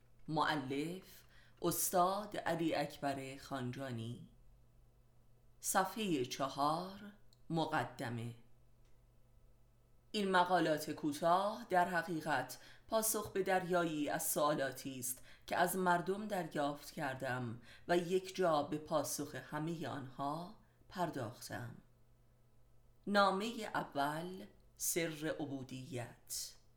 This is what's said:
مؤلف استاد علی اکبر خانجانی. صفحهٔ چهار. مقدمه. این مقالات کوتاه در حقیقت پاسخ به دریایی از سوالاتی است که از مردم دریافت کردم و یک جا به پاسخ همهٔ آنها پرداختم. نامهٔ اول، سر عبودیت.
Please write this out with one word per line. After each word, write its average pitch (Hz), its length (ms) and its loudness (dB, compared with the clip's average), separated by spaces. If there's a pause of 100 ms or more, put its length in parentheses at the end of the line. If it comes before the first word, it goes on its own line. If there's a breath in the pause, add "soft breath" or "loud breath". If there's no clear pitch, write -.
(280)
مؤلف 151 720 0 (600 soft breath)
استاد 185 720 2
علی 165 380 2
اکبر 135 640 -2
خانجانی. 123 880 -6 (1300)
صفحهٔ 190 640 0
چهار. 160 880 -2 (380)
مقدمه. 120 840 -2 (1800)
این 196 200 0
مقالات 175 600 6
کوتاه 180 800 2
در 180 180 6
حقیقت 160 720 0 (300 loud breath)
پاسخ 220 440 0
به 196 100 2
دریایی 175 680 2
از - 200 -2
سوالاتی 135 680 2
است - 240 -6 (240 loud breath)
که - 100 -2
از 180 200 4
مردم 185 500 2
دریافت 160 640 -2
کردم 127 720 -4 (280 loud breath)
و 175 80 6
یک 180 400 0
جا 165 260 4
به 151 160 -2
پاسخ 147 560 -2
همهٔ 151 540 -4
آنها 143 680 -6 (340 soft breath)
پرداختم. 120 880 -6 (1300)
نامهٔ 202 680 2
اول، 160 720 -2 (320)
سر 156 640 -2
عبودیت. 131 1120 -8 (240)